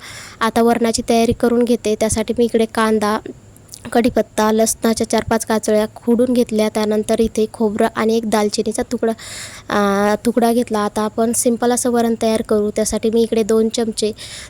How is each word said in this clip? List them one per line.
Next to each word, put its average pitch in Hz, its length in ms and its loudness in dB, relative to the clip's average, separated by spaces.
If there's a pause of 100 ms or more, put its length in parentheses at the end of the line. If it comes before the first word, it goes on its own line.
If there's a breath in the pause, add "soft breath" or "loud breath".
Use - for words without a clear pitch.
(400 loud breath)
आता 233 220 2
वरणाची 233 460 2
तयारी 233 240 4
करून 233 300 2
घेते. 233 380 0
त्यासाठी 220 380 0
मी 240 60 4
इकडे 226 200 2
कांदा, 220 540 0 (720)
कढीपत्ता, 220 600 0
लसणाच्या 226 580 0
चार 220 200 0
पाच 226 160 0
काचळ्या 214 400 0 (100)
खोडून 247 360 0
घेतल्या. 220 360 0
त्यानंतर 214 520 0
इथे 220 320 0
खोबरं 226 440 0
आणि 220 200 2
एक 226 140 -2
दालचिनीचा 208 520 0 (100)
तुकडा, 226 200 -2 (560 loud breath)
अ, 202 460 2 (120)
तुकडा 233 260 2
घेतला. 226 260 0
आता 208 240 -2
आपण 226 300 -2
सिंपल 240 400 0
असं 247 180 -2
वरण 233 320 0
तयार 220 200 0
करू. 214 280 0
त्यासाठी 220 400 -2
मी 233 120 2
इकडे 226 200 0
दोन 220 260 2
चमचे 220 440 -2 (380 loud breath)